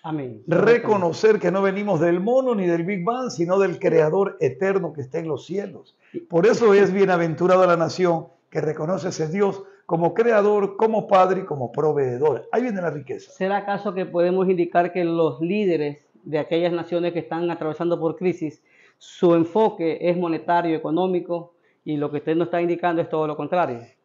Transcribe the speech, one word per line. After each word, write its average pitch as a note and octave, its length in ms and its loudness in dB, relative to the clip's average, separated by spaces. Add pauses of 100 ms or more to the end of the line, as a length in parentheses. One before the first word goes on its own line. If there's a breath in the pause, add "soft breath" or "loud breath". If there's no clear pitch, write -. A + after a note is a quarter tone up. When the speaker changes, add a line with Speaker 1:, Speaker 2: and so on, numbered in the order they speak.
Speaker 1:
Amén. C#3 460 -10
Speaker 2:
Reconocer G#3+ 880 2
que F3+ 140 0
no G3 100 0
venimos G3 380 0
del F3 200 2
mono A#3+ 360 2
ni F#3+ 100 -2
del E3+ 180 2
Big F3+ 220 -4
Bang, B3 240 -2
sino F3 300 0
del F3+ 180 2
creador D#3+ 640 2
eterno E3+ 520 -2
que C#3+ 100 -10
está C#3+ 180 -8
en E3 80 -6
los C#3+ 180 -6
cielos. F3+ 500 -10 (320 loud breath)
Por F3 200 4
eso A3+ 260 6
es G3 180 6
bienaventurada F#3 760 2
la E3+ 100 4
nación E3 480 0 (240)
que D#3 100 -6
reconoce D#3 480 -4
a - 40 -4
ese D#3+ 160 -4
Dios G3 360 -2 (220 loud breath)
como E3+ 280 0
creador, G#3 640 2
como A3 300 0
padre F#3 340 4
y - 40 -10
como C3 280 -6
proveedor. C#3+ 800 0
Ahí A3+ 80 0
viene G#3+ 200 -4
la E3+ 80 -2
riqueza. C#3 420 -10
Speaker 1:
¿Será G3 260 -2
acaso G3 360 -4
que F#3 120 -4
podemos F3+ 420 0
indicar F3 460 0
que F3+ 100 -2
los D#3 380 0
líderes E3 640 -2 (180)
de D3+ 160 -4
aquellas E3+ 320 -2
naciones E3+ 400 -2
que E3+ 80 -4
están E3+ 320 -4
atravesando D#3+ 480 -4
por D#3+ 160 -2
crisis, E3 480 -4 (340 soft breath)
su - 380 2
enfoque E3+ 640 0
es F3 160 2
monetario, E3+ 600 0
económico, E3+ 760 -2 (300)
y D3+ 140 -4
lo D3 140 -2
que D3 60 -6
usted D#3 200 -2
nos E3+ 80 2
está E3+ 160 -2
indicando F3 400 0
es D#3+ 80 -8
todo D#3 180 -2
lo D3+ 80 -6
contrario? D3 460 -4 (240)